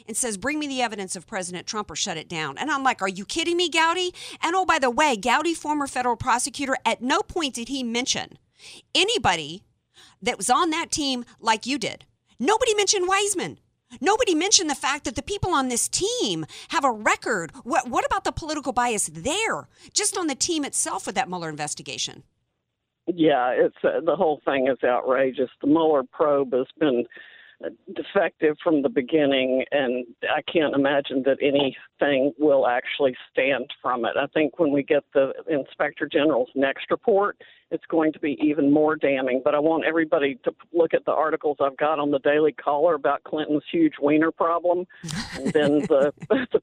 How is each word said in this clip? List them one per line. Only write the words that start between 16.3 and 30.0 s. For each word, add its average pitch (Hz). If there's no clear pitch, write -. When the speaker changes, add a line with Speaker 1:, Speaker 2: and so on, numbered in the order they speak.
Speaker 1:
have -
a 262
record. 214
What, 247
what 330
about 466
the 339
political 302
bias 240
there, 165
just 403
on 359
the 269
team 311
itself 320
with -
that 180
Mueller 175
investigation? 147
Speaker 2:
Yeah, 147
it's, 139
uh, 135
the 147
whole 160
thing 135
is 131
outrageous. 127
The 143
Mueller 156
probe 139
has 131
been, 123
uh, -
defective 165
from 156
the 135
beginning, 131
and 127